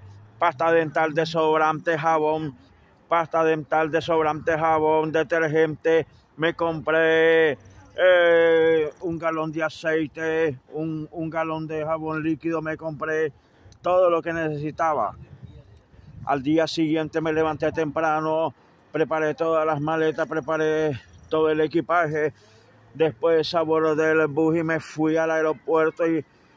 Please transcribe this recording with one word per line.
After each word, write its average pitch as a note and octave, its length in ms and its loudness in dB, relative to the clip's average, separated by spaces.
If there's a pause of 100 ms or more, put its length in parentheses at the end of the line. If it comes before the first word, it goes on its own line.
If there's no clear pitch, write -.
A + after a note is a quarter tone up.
(380)
pasta E3 320 0
dental, D#3+ 440 0
desodorante, D#3 840 0
jabón, D#3 560 -2 (540)
pasta E3 360 0
dental, D#3+ 460 0
desodorante, D#3 680 0
jabón, D#3 520 2
detergente, D#3+ 960 0 (300)
me D#3+ 160 0
compré... D#3+ 1040 2 (440)
Eh, E3 920 4 (100)
un E3+ 180 -6
galón D#3+ 320 -2
de D#3+ 140 -6
aceite, D#3+ 920 -2 (140)
un, D#3 380 -8
un D#3+ 200 -8
galón D#3+ 360 -6
de D#3 180 -6
jabón D#3 380 -4
líquido, D#3+ 400 -4
me D#3 140 -6
compré D#3 560 -4 (500)
todo F3+ 280 4
lo E3 120 2
que E3+ 100 -6
necesitaba. D#3 840 -2 (1080)
Al C#3 180 -2
día D#3 260 2
siguiente D#3+ 520 -2
me D#3 120 -2
levanté D#3 400 0
temprano, D#3 840 -2 (380)
preparé D#3 420 0
todas D#3+ 320 0
las D#3 140 0
maletas, D#3+ 480 0
preparé D#3 720 -2 (280)
todo D#3 220 2
el D#3 100 0
equipaje. D#3 720 0 (640)
Después D#3 600 0
abordé D#3+ 580 2
el D#3 160 4
bus D#3+ 300 0
y E3 40 -2
me D#3+ 160 -2
fui D#3 380 -2
al D#3+ 140 0
aeropuerto D#3+ 760 0
y, E3 180 -2 (320)